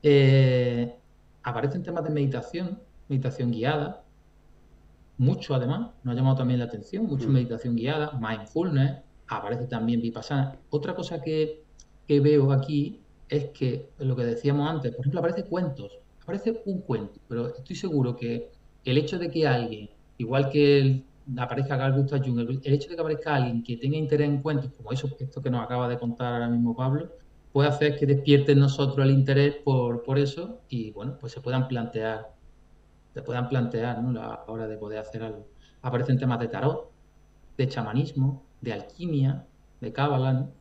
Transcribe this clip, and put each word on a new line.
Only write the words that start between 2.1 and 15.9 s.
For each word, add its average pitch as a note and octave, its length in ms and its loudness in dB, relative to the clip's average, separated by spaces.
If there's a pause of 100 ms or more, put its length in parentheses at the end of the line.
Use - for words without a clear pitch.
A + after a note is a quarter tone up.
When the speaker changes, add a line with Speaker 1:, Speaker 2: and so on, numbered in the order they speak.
Speaker 1:
meditación B2 420 -2
guiada, C#3+ 520 -2 (1120)
mucho C#3 380 0
además, C#3+ 360 -4 (120)
nos B2 100 -4
ha - 20 -2
llamado C3 200 2
también B2 240 0
la A#2+ 60 -2
atención, A#2 400 -8
mucho C3+ 240 -2
Speaker 2:
Mm. C3+ 40 4
Speaker 1:
meditación A#2 420 0
guiada, D3 440 -2
mindfulness, C3+ 800 -2 (320)
aparece A#2 360 -6
también A#2 360 -2
Vipassana. A#2 560 -4 (120)
Otra D3+ 240 -2
cosa E3+ 280 -6
que, D#3 420 -2 (440)
que D3 120 6
veo C#3 320 6
aquí C#3+ 500 0 (280)
es C#3+ 160 -2
que - 440 -4 (100)
lo C3 160 0
que B2 80 -4
decíamos C#3+ 460 0
antes, C3+ 220 -2
por - 100 -10
ejemplo, C#3 180 0
aparece E3+ 260 -2
cuentos, E3 540 -4 (220)